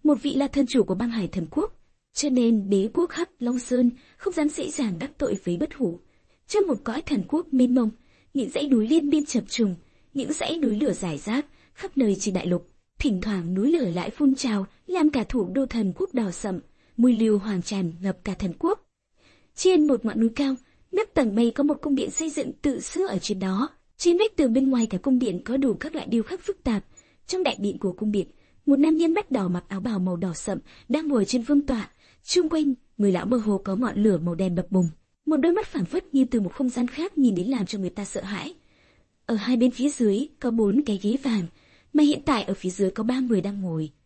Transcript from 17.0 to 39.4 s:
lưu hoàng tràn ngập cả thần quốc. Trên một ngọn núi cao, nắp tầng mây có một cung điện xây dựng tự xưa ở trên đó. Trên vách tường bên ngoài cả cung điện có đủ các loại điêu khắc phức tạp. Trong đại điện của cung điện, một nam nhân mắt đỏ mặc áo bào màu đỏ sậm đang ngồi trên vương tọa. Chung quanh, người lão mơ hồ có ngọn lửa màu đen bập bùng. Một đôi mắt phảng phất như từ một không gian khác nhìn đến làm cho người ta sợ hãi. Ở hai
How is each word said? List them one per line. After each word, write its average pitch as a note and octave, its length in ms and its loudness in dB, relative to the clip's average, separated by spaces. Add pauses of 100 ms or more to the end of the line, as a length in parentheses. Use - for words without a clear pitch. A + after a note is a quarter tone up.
lưu A3 200 4
hoàng G3 240 -2
tràn F3+ 400 -4
ngập F#3+ 220 -2
cả G3 100 -6
thần F3 260 -6
quốc. - 280 -2 (680)
Trên F4 320 6
một B3 180 2
ngọn G#3+ 140 -2
núi A3+ 160 4
cao, C#4 200 0 (360)
nắp G#4 220 -2
tầng A3+ 220 2
mây A#3 160 4
có C#4+ 120 -2
một D4 180 0
cung C#4+ 140 0
điện - 160 -2
xây D#4 180 -2
dựng C#4 220 -4 (100)
tự C#4 180 0
xưa - 280 -4
ở F#3+ 120 -2
trên F#3+ 200 -4
đó. F#3+ 300 -2 (280)
Trên F4 200 4
vách G#4+ 180 2
tường B3+ 180 2
bên C4+ 160 4
ngoài A#3 180 2
cả F#3+ 100 -4
cung B3+ 220 2
điện G3+ 260 -2
có B3 120 -2
đủ C4+ 160 2
các D#4 220 -8
loại - 120 -8
điêu A3 160 0
khắc F#4 180 -8
phức - 220 -8
tạp. A3 220 0 (420)
Trong F#4 160 -2
đại - 160 0
điện G3+ 180 -2
của F3+ 160 -2
cung G#3+ 180 -4
điện, G3+ 160 0 (380)
một C#4 140 6
nam D#4+ 180 4
nhân E4 160 4
mắt G#4 180 -2
đỏ G#3 160 0
mặc F3 200 -2
áo G3 120 -8
bào G#3 200 -2
màu F#3 160 -2
đỏ F3 180 -4
sậm - 260 -6 (300)
đang D#4 180 0
ngồi A#3+ 180 2
trên B3 160 0
vương C#4+ 200 4
tọa. B3+ 280 -4 (340)
Chung F4 260 2
quanh, D#4 240 0 (240)
người G3+ 140 4
lão F3 140 0
mơ B3 120 2
hồ G#3+ 200 0
có F#3+ 180 -4
ngọn G#3+ 280 0
lửa G3+ 140 6
màu E3+ 180 -2
đen F3+ 200 -2
bập F3+ 160 -4
bùng. F3+ 180 4 (360)
Một D4+ 120 2
đôi D4+ 140 2
mắt G#4 160 0
phảng C#4+ 180 -4
phất - 280 -6
như C4+ 120 4
từ A#3+ 160 0
một F#3 120 -4
không B3+ 160 -2
gian B3 180 -2
khác D#4+ 300 -6
nhìn B3 180 4
đến F3+ 120 -2
làm A#3+ 180 -2
cho G3+ 140 -8
người F#3 100 -4
ta G3+ 160 -10
sợ - 160 -8
hãi. G3+ 320 -10 (720)
Ở A#3 100 -2
hai A#3 220 0